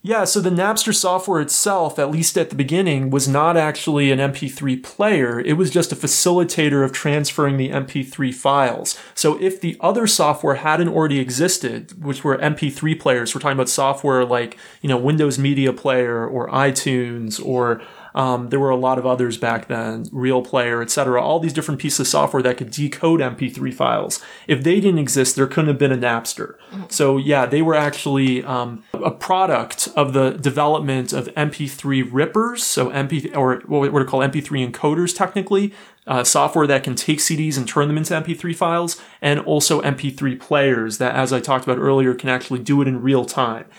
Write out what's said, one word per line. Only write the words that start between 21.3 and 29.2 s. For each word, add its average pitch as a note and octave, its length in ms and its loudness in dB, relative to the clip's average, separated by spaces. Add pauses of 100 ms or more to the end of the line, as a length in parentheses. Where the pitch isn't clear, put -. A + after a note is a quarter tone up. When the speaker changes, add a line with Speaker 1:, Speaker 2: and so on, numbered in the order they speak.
Speaker 1:
these D#3+ 140 -2
different D3 260 -4
pieces D3+ 200 -2
of B2+ 80 -2
software C#3+ 340 2
that B2 160 0
could A#2+ 120 -8
decode D3 520 0
M B2+ 140 -4
P C3 120 -4
three C3 220 -6
files. A#2+ 500 -2 (280)
If C3+ 160 2
they F3 160 4
didn't F#3 180 4
exist, C3+ 380 2
there C3+ 100 0
couldn't D3+ 220 0
have C#3 100 2
been C3+ 140 4
a C3 40 2
Napster. A#2+ 600 -4 (160)
Speaker 2:
Mm-hmm. G3 160 -12
Speaker 1:
So C#3 300 2
yeah, C3+ 280 2
they C#3 160 2
were D#3+ 140 2
actually, C3+ 640 0
um, B2 400 -6 (100)
a - 200 -2
product E3+ 840 0